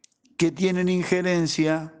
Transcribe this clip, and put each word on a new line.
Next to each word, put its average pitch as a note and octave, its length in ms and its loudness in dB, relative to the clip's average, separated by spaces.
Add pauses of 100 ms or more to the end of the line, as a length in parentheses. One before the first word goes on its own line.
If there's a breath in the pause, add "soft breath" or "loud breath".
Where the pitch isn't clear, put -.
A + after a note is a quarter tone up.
(380)
que E3 140 2
tienen F3+ 360 0
injerencia E3+ 1120 0